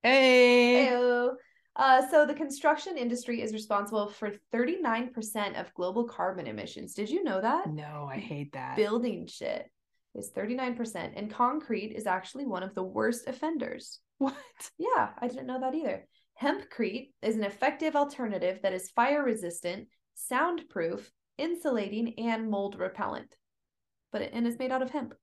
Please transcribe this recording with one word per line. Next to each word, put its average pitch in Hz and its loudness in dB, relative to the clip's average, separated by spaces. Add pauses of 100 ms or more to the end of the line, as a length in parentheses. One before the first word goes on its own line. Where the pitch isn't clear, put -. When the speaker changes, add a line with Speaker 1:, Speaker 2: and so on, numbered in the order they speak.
Speaker 1:
Hey. 247 8
Speaker 2:
Heyo. 247 4 (460)
Uh, 262 6
so 302 8
the 277 -2
construction 302 0
industry 240 -2
is 220 -4
responsible 208 -2
for 208 -6 (180)
thirty-nine 247 0
percent 214 -4
of - -10
global 190 -2
carbon 185 -4
emissions. - -10
Did 214 -6
you 370 -2
know 240 0
that? 285 0
Speaker 1:
No, 151 -10
I 135 -8
hate 143 -8
that. 131 -8
Speaker 2:
Building 208 -2
shit - -8 (460)
is - -12
thirty-nine 240 -4
percent, 226 -8
and 214 -8
concrete 240 -2
is 214 -4
actually 202 -4
one 185 -4
of 190 -10
the 190 -4
worst 214 -2
offenders. - -6 (180)
Speaker 1:
What? 269 0 (460)
Speaker 2:
Yeah, 339 2 (100)
I 247 -4
didn't 262 -8
know 254 -4
that 262 -2
either. 311 -4 (340)
Hempcrete 240 -2 (100)
is 220 0
an 214 0
effective 294 0
alternative 208 0
that 190 0
is 185 -6
fire 277 2
resistant, 196 -4 (280)
soundproof, 240 -4 (260)
insulating, 233 -2
and 226 -2
mold 202 -2
repellent. - -6 (760)
But 202 -4
it, - -8
and 233 0
it's 233 -2
made 254 -2
out 262 0
of 254 -4
hemp. 254 -6